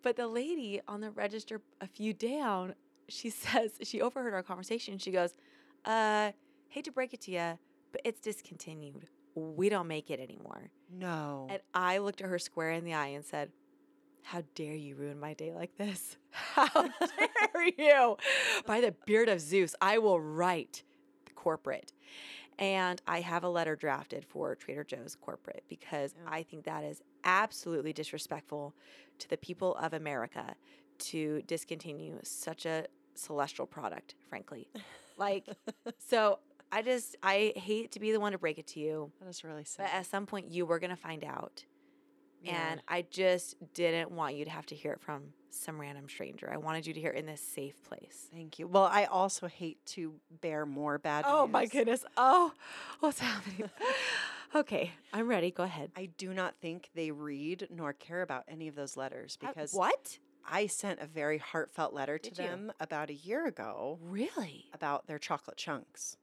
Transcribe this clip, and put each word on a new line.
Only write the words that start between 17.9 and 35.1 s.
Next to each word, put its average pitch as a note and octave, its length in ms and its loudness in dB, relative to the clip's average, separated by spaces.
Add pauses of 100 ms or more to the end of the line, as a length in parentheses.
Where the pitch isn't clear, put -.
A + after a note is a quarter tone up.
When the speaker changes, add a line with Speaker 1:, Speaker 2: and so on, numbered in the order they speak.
Speaker 1:
By A3 160 4
the G#3+ 120 4 (120)
beard A3 240 8
of F#3 120 6
Zeus, E3 400 4
I G3+ 180 8
will G3 200 6
write D#3+ 640 0 (520)
corporate." - 580 -2 (640)
And F#3 500 2
I E3+ 140 0
have F3 240 -2
a F3+ 40 2
letter E3 280 2
drafted C#3+ 480 -4
for D3+ 280 -4
Trader D3 300 -6
Joe's B2+ 320 -10
corporate - 540 -12
because D3 440 -6
Speaker 2:
Yeah. E3 160 -14
Speaker 1:
I D#3+ 140 -4
think E3 220 -14
that D#3 180 -4
is D3+ 180 -8 (220)
absolutely F3 680 2
disrespectful D3 840 -8 (440)
to - 100 -14
the E3 80 0
people F3+ 400 -2
of D#3+ 160 -2
America D3 640 -4 (420)
to D3+ 460 -2
discontinue D#3+ 800 -8
such - 440 -8
a D#3+ 220 0 (280)
celestial C#3+ 500 -4
product, A#2 500 -8 (120)
frankly. - 400 -14 (480)